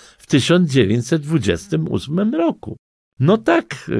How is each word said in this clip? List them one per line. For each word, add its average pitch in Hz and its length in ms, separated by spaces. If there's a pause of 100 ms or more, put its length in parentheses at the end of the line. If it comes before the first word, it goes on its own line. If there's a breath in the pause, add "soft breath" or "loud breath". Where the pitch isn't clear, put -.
(180 loud breath)
w - 80
tysiąc 170 440
dziewięćset 127 520
dwudziestym 147 680
ósmym 196 460
roku”. - 420 (440)
No 185 180
tak, - 600